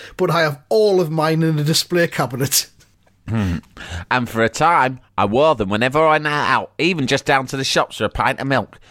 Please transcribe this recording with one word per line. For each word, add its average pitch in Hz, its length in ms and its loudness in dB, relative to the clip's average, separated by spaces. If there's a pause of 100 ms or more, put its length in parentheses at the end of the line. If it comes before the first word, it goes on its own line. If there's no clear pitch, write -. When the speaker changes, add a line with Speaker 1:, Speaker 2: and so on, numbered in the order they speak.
(160)
Speaker 1:
but 180 140 0
I 165 120 0
have 147 280 -2
all 208 300 4
of 160 100 -2
mine 160 320 0
in 160 160 0
a 147 60 -2
display 170 440 0
cabinet. 135 600 -2 (580)
Speaker 2:
Hmm. 98 300 0 (520)
And 120 180 0
for 110 140 -2
a 113 60 2
time, 135 520 2 (160)
I - 80 2
wore 139 300 2
them 107 160 -4
whenever 127 300 0
I 160 120 4
went 156 140 0
out, 131 520 0
even 160 280 0
just 139 180 0
down 135 240 2
to 139 80 -8
the 135 80 -4
shops - 340 -2
for 110 60 -2
a 104 60 0
pint 127 300 0
of 131 80 -6
milk. 127 300 -2 (120)